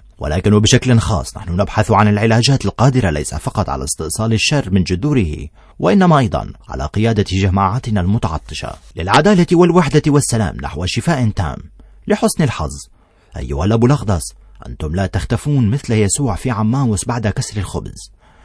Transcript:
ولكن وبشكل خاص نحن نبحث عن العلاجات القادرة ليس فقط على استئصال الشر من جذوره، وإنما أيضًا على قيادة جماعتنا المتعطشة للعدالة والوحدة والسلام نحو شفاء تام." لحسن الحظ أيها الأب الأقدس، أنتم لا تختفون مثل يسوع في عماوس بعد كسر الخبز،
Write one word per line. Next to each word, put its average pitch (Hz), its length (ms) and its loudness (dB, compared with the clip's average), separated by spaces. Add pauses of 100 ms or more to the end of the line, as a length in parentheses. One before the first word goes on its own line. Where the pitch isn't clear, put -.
(180)
ولكن 92 340 0
وبشكل 117 460 4
خاص - 380 -2
نحن 87 240 -6
نبحث 104 300 -2
عن 104 180 6
العلاجات 113 560 2
القادرة 117 460 2
ليس 73 240 -6
فقط - 340 -4
على 67 160 -6
استئصال 95 480 -4
الشر 113 380 0
من 92 140 2
جذوره، 90 640 -2 (300)
وإنما 180 400 4
أيضًا 82 340 -2 (160)
على 135 180 -8
قيادة 107 460 0
جماعتنا 98 680 0
المتعطشة 87 720 -4 (240)
للعدالة 156 560 4
والوحدة 165 540 4
والسلام 120 500 0
نحو 76 300 -6
شفاء 127 420 0
تام." 87 280 -4 (500)
لحسن 208 380 0
الحظ 80 260 -4 (640)
أيها 69 280 -6
الأب 110 200 2
الأقدس، 107 380 0 (440)
أنتم 82 280 -8
لا 95 120 0
تختفون 120 640 0
مثل 123 220 -2
يسوع 107 420 0
في 127 160 -4
عماوس 110 540 0
بعد 113 240 -4
كسر - 280 -4
الخبز، - 560 -8 (320)